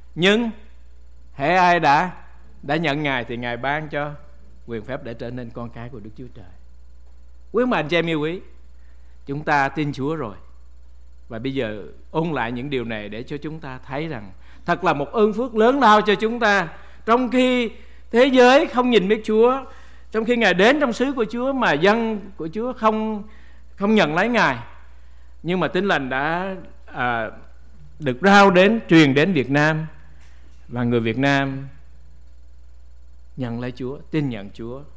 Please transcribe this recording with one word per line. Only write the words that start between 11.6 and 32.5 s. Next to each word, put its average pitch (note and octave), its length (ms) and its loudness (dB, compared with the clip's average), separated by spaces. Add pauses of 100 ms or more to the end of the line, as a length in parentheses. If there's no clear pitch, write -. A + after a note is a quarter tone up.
ôn E3 200 0
lại A#2+ 200 -2
những B2+ 180 -6
điều B2+ 160 -2
này G#2+ 240 -6
để G#2+ 140 -8
cho D3 140 -8
chúng D#3 220 -10
ta C3 260 -12
thấy C#3+ 220 -6
rằng G#2+ 240 -10 (340)
thật E3+ 180 0
là F3 100 4
một C#3+ 180 -2
ơn G#3+ 220 4
phước A3 220 -4
lớn A#3+ 240 6
lao G#3+ 220 8
cho G3+ 140 4
chúng A3 240 0
ta. G3+ 280 4 (380)
Trong A#3+ 260 4
khi B3+ 400 4 (400)
thế A#3+ 140 6
giới B3+ 420 8
không B3 220 2
nhìn G3+ 180 6
biết G#3+ 180 2
Chúa, A#3+ 380 4 (480)
trong A3 140 0
khi A#3+ 120 2
Ngài G#3 160 6
đến A3 260 6
trong B3+ 140 2
xứ C4 200 0
của A#3+ 180 0
Chúa B3 220 -2
mà A3+ 200 2
dân G#3 480 2 (160)
của D#3+ 160 -6
Chúa A#3+ 200 -4
không, A3 500 0 (520)
không G#3 200 2
nhận D#3+ 200 4
lấy G3 140 2
Ngài, F3 280 4 (840)
nhưng F3+ 160 0
mà D#3+ 80 2
Tin F#3 180 0
Lành D3+ 240 2
đã, E3 460 -2 (300)
à, A#2+ 440 -2 (720)
được C3+ 220 -2
rao G3 300 8
đến, G3 280 6 (100)
truyền D#3 240 8
đến D#3+ 200 4
Việt B2 160 0
Nam, D#3 360 2 (840)
và B2 120 -2
người A#2+ 160 2
Việt A2+ 180 0
Nam C3+ 500 0 (1700)